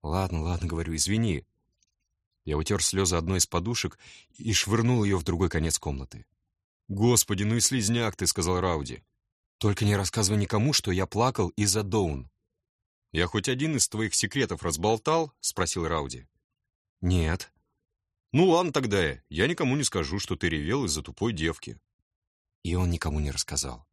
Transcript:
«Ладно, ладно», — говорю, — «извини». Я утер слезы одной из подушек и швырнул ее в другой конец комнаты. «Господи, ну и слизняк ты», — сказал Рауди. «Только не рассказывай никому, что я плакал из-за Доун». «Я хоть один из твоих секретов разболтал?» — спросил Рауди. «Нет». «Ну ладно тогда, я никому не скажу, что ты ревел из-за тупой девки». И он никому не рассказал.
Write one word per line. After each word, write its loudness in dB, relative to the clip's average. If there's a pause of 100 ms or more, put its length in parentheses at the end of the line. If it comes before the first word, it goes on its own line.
«Ладно, -2
ладно», — -2
говорю, — -4
«извини». -2 (1000)
Я -4
утер -2
слезы 0
одной 0
из 0
подушек -4 (400)
и -4
швырнул 2
ее 2
в -4
другой 2
конец 0
комнаты. -6 (640)
«Господи, 2
ну 2
и 2
слизняк 2
ты», — -2
сказал 0
Рауди. -2 (560)
«Только 2
не 4
рассказывай 0
никому, 2
что 0
я 2
плакал 0
из-за 2
Доун». -2 (800)
«Я 2
хоть -2
один 0
из 2
твоих -4
секретов -2
разболтал?» — 0
спросил -2
Рауди. -4 (720)
«Нет». 0 (800)
«Ну 6
ладно 4
тогда, 0 (120)
я 2
никому 2
не 0
скажу, -2
что -4
ты 0
ревел -2
из-за -2
тупой -4
девки». -4 (840)
И -2
он 2
никому -2
не -2
рассказал. -6